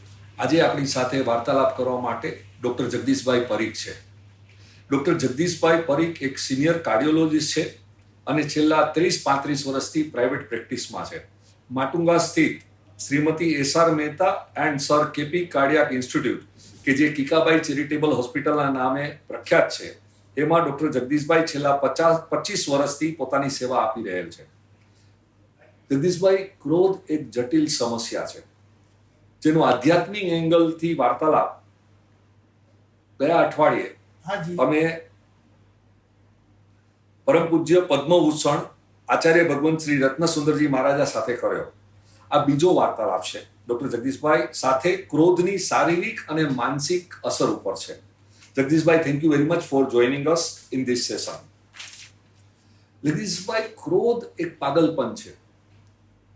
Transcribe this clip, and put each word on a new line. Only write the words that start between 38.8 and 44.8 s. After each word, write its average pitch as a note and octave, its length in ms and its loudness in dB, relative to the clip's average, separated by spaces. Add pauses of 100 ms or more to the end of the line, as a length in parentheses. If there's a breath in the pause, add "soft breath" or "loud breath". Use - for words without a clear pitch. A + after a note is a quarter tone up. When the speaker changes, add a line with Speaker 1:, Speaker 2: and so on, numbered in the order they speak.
Speaker 1:
આચાર્ય E3 340 4
ભગવંત D3+ 360 0
શ્રી D3 180 0
રત્નસુંદરજી D3 720 2
મહારાજા C#3 380 2
સાથે A#2 300 -2
કર્યો. G2 300 -4 (680 soft breath)
આ C#3+ 140 2
બીજો D3 280 4
વાર્તાલાપ G#2+ 500 0
છે - 240 -8 (200)
ડૉક્ટર B2 200 -4
જગદીશભાઈ B2 640 -2
સાથે C3+ 420 0